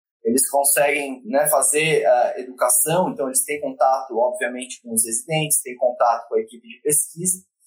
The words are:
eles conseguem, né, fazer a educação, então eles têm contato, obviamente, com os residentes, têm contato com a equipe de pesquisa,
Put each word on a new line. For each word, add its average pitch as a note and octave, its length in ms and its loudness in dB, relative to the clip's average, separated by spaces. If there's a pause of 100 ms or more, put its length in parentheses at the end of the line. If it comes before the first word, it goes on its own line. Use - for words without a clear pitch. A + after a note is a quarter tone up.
(240)
eles B2+ 260 2
conseguem, C#3+ 760 0
né, C#3 220 2
fazer D3+ 580 2
a B2 340 2
educação, D3+ 720 0
então C3+ 180 -4
eles C3 160 -2
têm D3 160 -6
contato, C3 580 0
obviamente, B2 640 -2
com A#3+ 120 -12
os A2+ 120 0
residentes, D3+ 560 -2
têm B2 140 -10
contato A#2+ 540 0
com A#2 60 0
a A2+ 60 2
equipe A2+ 260 -12
de - 140 -20
pesquisa, E3+ 640 -4 (240)